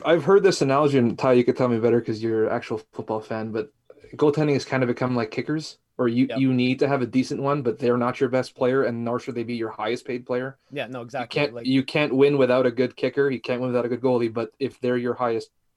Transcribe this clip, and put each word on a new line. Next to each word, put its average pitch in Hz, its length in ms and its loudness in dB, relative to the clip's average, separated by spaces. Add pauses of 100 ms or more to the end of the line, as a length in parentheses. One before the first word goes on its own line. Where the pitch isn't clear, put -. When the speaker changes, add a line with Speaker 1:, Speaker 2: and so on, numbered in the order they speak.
Speaker 1:
I've 156 200 2
heard 196 180 6
this 185 200 4
analogy, 139 360 4
and 117 200 2
Ty, 131 160 4
you 123 100 6
could 120 120 2
tell 127 120 2
me 117 100 2
better 117 220 4
'cause 110 220 -6
you're 110 240 2
an - 60 0
actual 117 280 -6 (120)
football 110 280 -6
fan, 110 320 -8
but 107 180 -4 (460)
goaltending 147 380 2
has 123 100 -2
kind 131 180 -2
of 123 40 0
become 123 280 -2
like 117 160 -2
kickers, 151 480 -8 (180)
where 127 120 0
you, 123 220 2
Speaker 2:
Yep. 117 80 -6
Speaker 1:
you 131 160 2
need 127 240 0
to 139 100 0
have 135 140 0
a 120 40 -4
decent 127 360 -2
one, 143 180 -2
but 120 180 -4
they're 123 200 0
not 123 220 -2
your 131 100 0
best 127 240 -2
player, 131 300 0
and 117 200 -4
nor 120 140 -4
should 120 160 -10
they 117 100 -6
be 120 100 -8
your 110 160 -6
highest 110 360 -6
paid 123 180 -8
player. 127 320 -6 (140)
Speaker 2:
Yeah, 135 160 -8
no, 123 140 -10
Speaker 1:
You 117 40 -12
Speaker 2:
exactly. 123 360 -6
Speaker 1:
can't, 143 140 -2
Speaker 2:
Like 120 120 -10
Speaker 1:
you 131 160 2
can't 147 320 0
win 143 240 4
without 127 260 4
a 123 60 2
good 123 260 -2
kicker. 139 340 0
You 120 100 -4
can't 123 200 -4
win 127 100 -4
without 120 140 0
a 120 40 -2
good 120 120 -4
goalie, 120 320 0
but 113 260 -6
if 131 220 -6
they're 123 160 0
your 120 180 -2
highest 117 360 -4 (260)